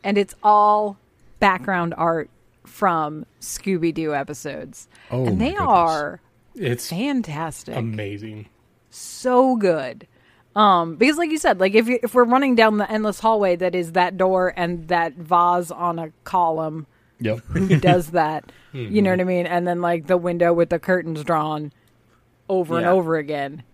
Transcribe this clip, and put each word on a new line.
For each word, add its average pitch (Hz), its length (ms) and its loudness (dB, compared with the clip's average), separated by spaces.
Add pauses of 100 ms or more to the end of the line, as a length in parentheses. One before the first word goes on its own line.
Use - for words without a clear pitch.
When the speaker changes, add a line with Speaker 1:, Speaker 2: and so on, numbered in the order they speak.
Speaker 1:
and 202 140 0
it's 196 240 -2
all 208 540 4 (440)
background 185 560 0
art 165 320 0 (360)
from 156 600 -2 (160)
Scooby-Doo 160 720 -2
episodes. 143 720 -8 (240)
Speaker 2:
Oh, 127 160 -2
Speaker 1:
And 101 120 0
Speaker 2:
my 220 80 2
Speaker 1:
they 311 60 0
Speaker 2:
goodness. 392 160 -4
Speaker 1:
are 165 520 2 (340)
Speaker 3:
It's 127 340 -4
Speaker 1:
fantastic. 170 880 -6
Speaker 3:
amazing. 107 720 -8 (440)
Speaker 1:
So 254 680 0
good. 160 500 -2 (500)
Um, 180 380 4
because 269 240 2
like 339 120 -2
you 311 80 -2
said, 208 200 2
like, 190 160 2
if 220 140 4
you, 247 140 0
if 240 120 -6
we're 247 100 6
running 254 300 2
down 220 240 4
the 202 120 -2
endless 214 280 -2
hallway 208 380 2
that 175 180 -2
is 170 180 -4
that 180 240 2
door 185 400 2
and 170 320 -4
that 170 260 0
vase 175 580 2
on 165 260 -4
a 160 120 -10 (120)
column, 160 640 -2 (340)
Speaker 2:
Yep. 113 280 -4
Speaker 1:
who 185 280 2
Speaker 2:
<laughs> 135 40 2
Speaker 1:
does 175 300 2
that? 156 400 -2 (220)
You 143 300 -2
know 190 80 2
Speaker 3:
Mm-hmm. 180 80 2
Speaker 1:
what - 20 0
I 180 40 0
mean? 180 220 0
And 175 220 0
then, 175 120 -2
like, 170 260 -2
the 180 100 2
window 175 360 2
with 170 180 2
the 175 80 -2
curtains 165 460 -2
drawn 151 480 -4 (760)
over 175 280 -2
and 170 80 -2
Speaker 4:
Yeah. 175 80 2
Speaker 1:
over 165 240 2
again. 143 460 -6 (120)